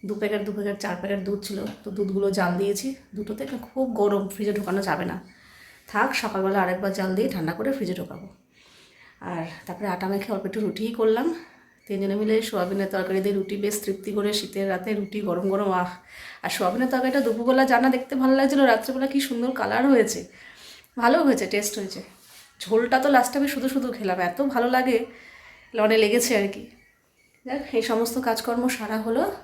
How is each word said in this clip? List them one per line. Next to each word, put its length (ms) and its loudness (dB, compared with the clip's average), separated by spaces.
দু 100 -4
প্যাকেট, 280 -2
দু 80 -6
প্যাকেট, 280 -4
চার 200 -4
প্যাকেট 240 -4
দুধ 200 -2
ছিল, 160 -6
তো 80 -10
দুধগুলো 400 0
জাল 260 2
দিয়েছি 380 -2
দুটোতে। 280 -8
খুব 280 -2
গরম, 320 2
ফ্রিজে 260 -4
ঢোকানো 280 -2
যাবে 240 -2
না, 160 -6
থাক 280 2
সকালবেলা 460 0
আরেকবার 320 0
জাল 220 -2
দিয়ে 140 2
ঠান্ডা 240 -2
করে 180 -2
ফ্রিজে 220 -2
ঢোকাবো। 340 -10
আর 260 -8
তারপরে 220 -8
আটা 200 -4
মেখে 260 -2
অল্প 120 -6
একটু 140 -4
রুটিই 340 -2
করলাম, 420 2
তিনজনে 280 -2
মিলে 260 2
সোয়াবিনের 500 -2
তরকারি 300 -2
দিয়ে 140 0
রুটি 220 -2
বেশ 180 -2
তৃপ্তি 260 -4
করে 220 0
শীতের 360 -2
রাতে 240 -2
রুটি 280 -4
গরম 280 -2
গরম, 220 2
আহ! 200 0
আর 60 -4
সোয়াবিনের 400 0
তরকারিটা 320 2
দুপুরবেলা 440 2
জানা 240 4
দেখতে 260 -2
ভালো 200 4
লাগছিলো, 300 4
রাত্রেবেলা 420 2
কি 120 0
সুন্দর 320 -2
কালার 360 0
হয়েছে, 320 6
ভালো 260 4
হয়েছে, 220 4
টেস্ট 340 -2
হয়েছে। 220 -8
ঝোলটা 400 2
তো 100 4
লাস্টে 300 4
আমি 80 2
শুধু 220 -2
শুধু 220 -2
খেলাম, 280 -2
এত 220 -2
ভালো 280 2
লাগে, 360 2
লনে 240 4
লেগেছে 400 4
আর 100 2
কি। 160 -8
যাক, 300 -6
এই 60 4
সমস্ত 380 0
কাজকর্ম 480 0
সারা 300 -2
হলো। 340 0